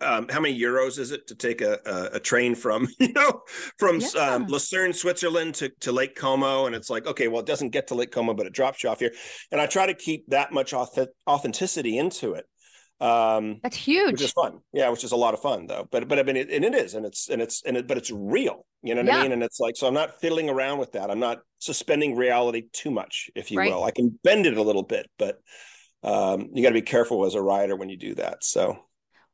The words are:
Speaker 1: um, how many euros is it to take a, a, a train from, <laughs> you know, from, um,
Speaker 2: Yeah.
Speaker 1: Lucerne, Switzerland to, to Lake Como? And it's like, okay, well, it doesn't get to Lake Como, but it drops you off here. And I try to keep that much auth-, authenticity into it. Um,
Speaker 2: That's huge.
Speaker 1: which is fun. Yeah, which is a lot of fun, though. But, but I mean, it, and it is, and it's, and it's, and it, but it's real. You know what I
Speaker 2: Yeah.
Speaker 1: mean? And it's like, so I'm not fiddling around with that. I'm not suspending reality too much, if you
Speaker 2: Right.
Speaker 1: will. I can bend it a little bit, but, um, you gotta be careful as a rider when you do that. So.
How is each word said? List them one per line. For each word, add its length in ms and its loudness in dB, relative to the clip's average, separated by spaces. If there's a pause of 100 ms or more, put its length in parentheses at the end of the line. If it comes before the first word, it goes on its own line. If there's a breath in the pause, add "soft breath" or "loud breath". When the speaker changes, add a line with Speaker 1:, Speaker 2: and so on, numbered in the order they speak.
Speaker 1:
um, 280 0
how 120 -2
many 180 0
euros 400 2
is 140 -6
it 160 -10
to 80 -16
take 240 -2
a, 260 0
a, 300 -4
a 40 -6
train 360 2
from, 380 0
<laughs> 40 -4
you 140 4
know, 300 2 (360 loud breath)
from, 180 4
um, 60 -2 (100)
Speaker 2:
Yeah. 260 2 (100)
Speaker 1:
Lucerne, 440 0
Switzerland 640 0
to, 120 -4 (140)
to 100 -2
Lake 240 0
Como? 500 2
And 80 -2
it's 160 -8
like, 160 -4
okay, 220 0
well, 100 0
it 80 -4
doesn't 240 -2
get 180 -2
to 60 -6
Lake 160 -2
Como, 240 0
but 120 -4
it 60 -10
drops 300 -2
you 80 0
off 80 -2
here. 160 -2 (380 loud breath)
And 80 0
I 60 2
try 200 2
to 80 0
keep 360 -6
that 200 2
much 220 -2
auth-, 340 -2 (220)
authenticity 680 -2
into 360 -2
it. 120 -10 (560 soft breath)
Um, 600 2
Speaker 2:
That's 140 -6
huge. 360 2
Speaker 1:
which 100 -2
is 100 0
fun. 260 -2 (140)
Yeah, 180 2
which 140 -2
is 80 -8
a 40 4
lot 180 4
of 60 -6
fun, 260 -2
though. 240 -8
But, 180 -2
but 100 2
I 60 4
mean, 120 0
it, 140 -2
and 140 0
it 100 2
is, 200 0
and 120 -4
it's, 220 -8
and 120 -2
it's, 240 -4
and 120 -2
it, 100 -4
but 120 -2
it's 120 -6
real. 560 -2 (160)
You 140 -2
know 60 2
what 100 4
I 40 4
Speaker 2:
Yeah. 60 2
Speaker 1:
mean? 100 0
And 120 0
it's 160 -6
like, 160 -2
so 100 0
I'm 80 2
not 260 -2
fiddling 280 0
around 300 -2
with 140 -6
that. 160 -4
I'm 120 -2
not 180 0 (220)
suspending 560 0
reality 560 2
too 180 -6
much, 460 -4
if 160 -8
you 60 0
Speaker 2:
Right. 120 2
Speaker 1:
will. 140 -2
I 80 0
can 320 2
bend 220 6
it 100 2
a 60 4
little 200 4
bit, 260 -4 (100)
but, 200 -2 (640 loud breath)
um, 480 0
you 100 0
gotta 120 8
be 80 2
careful 420 2
as 100 0
a 80 0
rider 340 2
when 120 -8
you 80 -12
do 200 -10
that. 260 -6
So. 340 0 (580 soft breath)